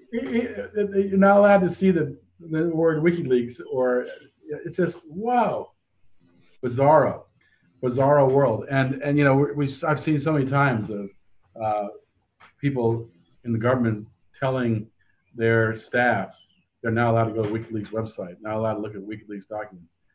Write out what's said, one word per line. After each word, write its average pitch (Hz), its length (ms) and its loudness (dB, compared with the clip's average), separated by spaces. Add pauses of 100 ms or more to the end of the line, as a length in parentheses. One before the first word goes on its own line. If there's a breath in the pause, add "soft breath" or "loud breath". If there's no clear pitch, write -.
(120)
y-, 233 360 -2 (280)
y-, 202 120 -2 (100)
you're 196 200 0
not 196 200 8
allowed 202 220 8
to 180 100 2
see 190 220 2
the, 147 260 0 (220)
the 165 300 -4
word 160 340 2
WikiLeaks, 127 580 0 (100)
or 127 360 0 (580)
it's 160 100 -12
just, 175 300 -2
wow, 202 680 -2 (920)
bizarro, 120 600 2 (580)
bizarro 135 480 4
world. 123 400 2
And, 135 320 0
and, 143 120 -2
you 147 80 4
know, 139 120 6
we, 143 160 2
we, 143 220 -4 (140)
I've 151 120 0
seen 156 200 -2
so 156 120 -2
many 139 140 0
times 131 440 0
of, 101 200 -8 (520)
uh, 107 280 -2 (720)
people 117 480 -2 (360)
in 117 100 -4
the 110 60 -2
government 117 480 0 (320)
telling 120 480 -2 (480)
their 113 400 2
staff 113 600 -2 (460)
they're 117 100 -4
not 117 200 2
allowed 113 140 2
to 104 80 -6
go 110 100 -2
to 104 60 -4
WikiLeaks 110 420 -8
website, 107 500 -10
not 110 140 -8
allowed 110 200 -2
to 101 40 -8
look 104 160 -10
at 98 60 -12
WikiLeaks 104 460 -14
documents. 104 460 -14 (220)